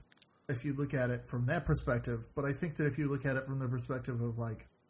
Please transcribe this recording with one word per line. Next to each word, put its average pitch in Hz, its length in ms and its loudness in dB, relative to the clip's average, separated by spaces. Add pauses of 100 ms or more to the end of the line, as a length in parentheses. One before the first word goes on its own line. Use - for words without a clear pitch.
(480)
if 143 160 -2
you 143 100 0
look 139 180 0
at 127 180 2
it 120 160 -2
from 123 200 0
that 156 180 2
perspective, 123 560 2 (140)
but 139 100 0
I 143 80 2
think 156 240 -2
that 151 100 2
if 147 120 0
you 147 100 2
look 139 160 0
at 135 120 2
it 135 100 -2
from 135 140 -2
the 127 80 0
perspective 123 520 -2
of, 117 180 0
like, 113 300 -4 (220)